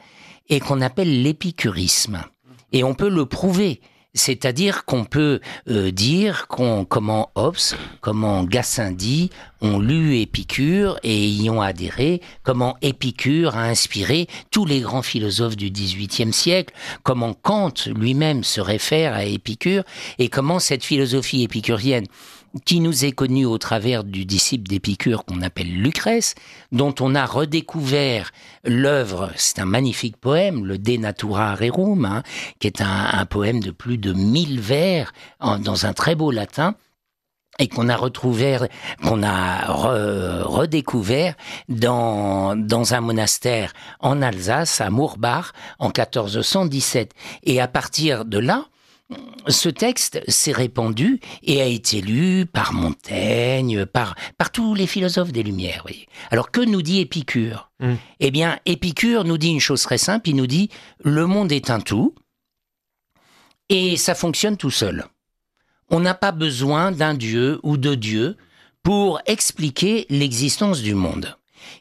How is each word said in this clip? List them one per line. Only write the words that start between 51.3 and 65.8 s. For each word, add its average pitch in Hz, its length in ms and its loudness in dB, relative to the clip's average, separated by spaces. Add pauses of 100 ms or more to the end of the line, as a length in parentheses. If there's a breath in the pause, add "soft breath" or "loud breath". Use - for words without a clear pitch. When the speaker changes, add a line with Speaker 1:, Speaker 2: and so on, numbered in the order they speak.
Speaker 1:
et 139 180 2
a 135 60 2
été 110 340 -2
lu 175 460 2
par - 260 -2
Montaigne, 107 1120 0
par, 104 300 -2 (240 loud breath)
par 165 100 0
tous 226 240 0
les 190 140 2
philosophes 180 440 0
des 117 120 -2
Lumières, 90 400 -4
voyez. - 240 -14 (240 loud breath)
Alors, 117 180 2
que 233 120 0
nous 208 200 2
dit 180 200 2
Épicure ? 117 680 -4 (100)
Speaker 2:
Hmm. 123 140 0 (260 loud breath)
Speaker 1:
Eh 139 120 2
bien, 156 340 0
Épicure 185 580 0
nous 165 140 2
dit 165 140 2
une 151 80 2
chose 127 240 2
très 123 160 0
simple, 208 300 0
il 143 60 2
nous 131 120 2
dit, « 170 220 2 (340 loud breath)
Le 151 240 2
monde 196 240 2
est 143 180 0
un 113 120 0
tout, 123 340 0 (1500 soft breath)
et 185 260 2
ça 170 200 0
fonctionne 190 420 0
tout 135 140 -2
seul. - 340 -2 (840)